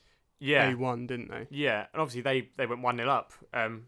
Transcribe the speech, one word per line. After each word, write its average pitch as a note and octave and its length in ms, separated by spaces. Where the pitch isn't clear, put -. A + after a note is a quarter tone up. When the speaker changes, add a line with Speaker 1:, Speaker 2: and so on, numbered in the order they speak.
Speaker 1:
Yeah. C#3 320
Speaker 2:
A B2+ 60
one, B2 320
didn't A#2+ 220
they? A2 200
Speaker 1:
Yeah, B2+ 420
and - 80
obviously B2 200
they, C3 360
they C3 100
went A#2+ 160
one B2 140
nil A#2+ 140
up, C#3 220
um, A2+ 360